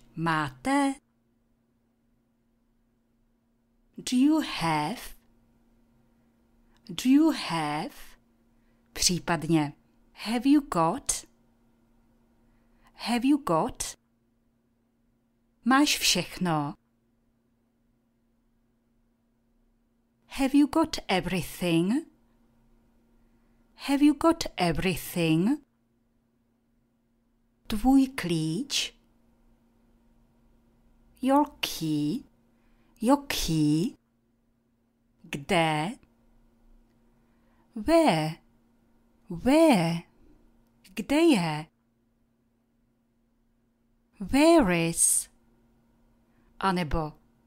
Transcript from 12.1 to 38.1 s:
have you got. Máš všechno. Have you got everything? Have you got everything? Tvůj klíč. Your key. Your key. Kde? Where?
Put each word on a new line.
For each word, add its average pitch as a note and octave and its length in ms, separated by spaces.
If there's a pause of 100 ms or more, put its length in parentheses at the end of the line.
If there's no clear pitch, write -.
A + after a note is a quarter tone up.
have A#3 320
you C#4 120
got. F#3+ 640 (1700)
Máš C4+ 320
všechno. D#3+ 760 (3500)
Have C4+ 300
you C#4+ 100
got D#4+ 300 (100)
everything? F3+ 1000 (1700)
Have C#4 260
you D4 120
got E4 300 (140)
everything? F3 1040 (2000)
Tvůj C4 400
klíč. E3+ 840 (2250)
Your C4+ 240 (160)
key. D3+ 600 (800)
Your C#4 260
key. D#3 680 (1300)
Kde? D#3+ 680 (1800)
Where? G#3 600 (920)